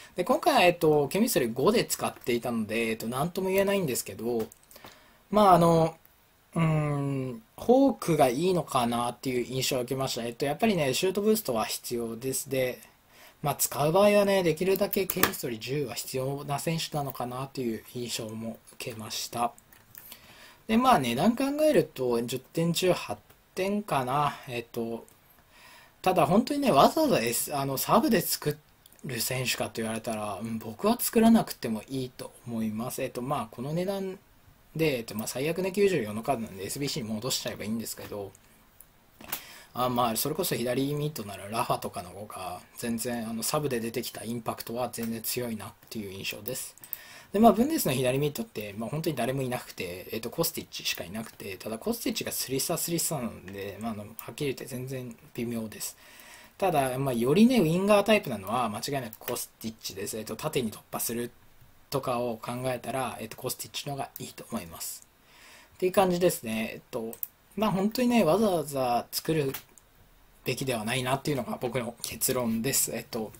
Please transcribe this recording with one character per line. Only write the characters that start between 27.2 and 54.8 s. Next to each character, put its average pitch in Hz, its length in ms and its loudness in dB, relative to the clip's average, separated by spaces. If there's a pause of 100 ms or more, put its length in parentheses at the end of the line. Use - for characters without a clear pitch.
あ 139 100 -2
の、 135 120 -2
サ 160 220 4
ブ 302 100 2
で 214 120 4
作 - 360 -2 (460)
る 127 160 -6
選 127 260 -2
手 113 100 -2
か 110 100 -2
と 107 100 -8
言 113 100 -4
わ 110 80 -2
れ 113 80 -4
た 113 140 -6
ら、 104 260 -6
う 113 40 -8
ん、 113 120 -6
僕 110 300 -4
は 233 120 4
作 - 200 2
ら 226 100 10
な 220 160 8
く - 80 -10
て - 160 -6
も 107 180 -4
い 131 180 -4
い 123 40 -8
と - 220 -14 (160)
思 113 160 -4
い 107 80 -2
ま 113 180 -6
す。 135 140 -6
え 127 40 -4
っ - 40 -10
と、 127 100 -8
ま 135 200 -2
あ、 113 100 -8
こ - 100 -12
の 143 120 -6
値 175 120 -2
段 196 320 -6 (580)
で、 156 220 0
え 117 40 -4
っ - 40 -6
と、 - 100 -10
ま 107 100 -6
あ、 - 20 -8
最 139 220 -4
悪 175 120 -4
ね、 185 100 -2
九 202 160 4
十 175 140 2
四 104 120 -4
の 110 80 -6
カ 139 120 0
ー - 20 -2
ド 117 60 -4
な 107 80 -8
ん 92 80 -14
で、 95 80 -8
エ 101 40 -6
ス - 100 -6
ビ 143 80 -2
ー - 20 -2
シ 156 100 -4
ー 127 40 -4
に 107 60 -6
戻 110 220 -4
し - 100 -2
ち - 60 -6
ゃ 113 40 -6
え 101 40 -8
ば - 80 -10
い 101 40 -6
い - 20 -4
ん 113 100 -2
で 110 60 -8
す - 100 -8
け 101 100 -14
ど、 101 260 -10 (1500)
あ、 127 120 2
ま 123 200 2
あ、 113 60 -2
そ 139 140 0
れ 151 60 -2
こ 185 100 -2
そ 160 100 -2
左 123 380 0
ミ 147 180 -2
ッ 151 40 -10
ド 110 100 -8
な 101 100 -10
ら 98 140 -10
ラ 117 140 0
フ 143 100 0
ァ 127 60 -2
と 110 100 -8
か - 120 -10
の 90 80 -12
方 95 160 -12
が、 90 360 -10 (160)
全 117 200 -4
然、 117 320 -4
あ 113 40 -6
の、 113 100 -6
サ - 160 0
ブ 147 100 -2
で 123 100 -2
出 113 120 -4
て 123 120 -4
き - 80 -10
た - 120 -12
イ 113 100 -6
ン 117 80 -6
パ 113 140 -6
ク - 100 -14
ト 117 80 -10
は 120 180 -4
全 117 200 -6
然 113 100 -6
強 123 280 -4
い 113 80 -6
な 104 100 -10
っ - 60 -16 (160)
て 117 100 -8
い 101 80 -6
う 95 60 -10
印 - 220 -8
象 - 60 -12
で 101 140 -8
す。 - 220 -10 (560)
で、 196 60 4
ま 226 100 12
あ、 - 20 10
ブ 214 140 4
ン 294 40 0
デ 320 80 0
ス - 80 0
の 170 60 2
左 131 260 2
ミ 147 140 0
ッ 143 40 -8
ド 226 80 -6
っ - 20 -18
て、 104 320 -10
ま 113 100 -6
あ、 - 20 -8
本 156 140 -6
当 170 60 -2
に 143 80 -2
誰 123 160 0
も 135 80 -2
い 127 80 -2
な 123 100 -4
く - 140 -14
て、 - 400 -10
え 110 40 -4
っ - 40 -8
と、 - 80 -8
コ 165 160 -2
ス - 60 -4
テ 170 100 -8
ィ - 20 -6
ッ - 60 -20
チ - 160 -10
し - 100 -2
か - 80 -8
い 85 80 -12
な 110 140 -6
く - 80 -18
て、 98 240 -10
た - 120 -10
だ 110 80 -6
コ 214 140 -2
ス 233 80 -2
テ 269 120 -4
ィ - 20 0
ッ - 20 -6
チ - 80 -4
が - 80 -6
ス - 200 -4
リ 135 100 0
サ 165 160 -2
ス - 140 -4
リ 170 80 0
サ 160 180 -2
な 123 60 -6
の 98 220 -8
で、 98 360 -10
ま 113 80 -6
あ、 - 20 -4
あ 107 40 -8
の、 104 100 -12 (120)
は - 140 -14
っ 113 40 -12
き 151 100 -4
り 135 80 -2
言 - 20 -16
っ - 20 -16
て 120 80 -12
全 127 220 -8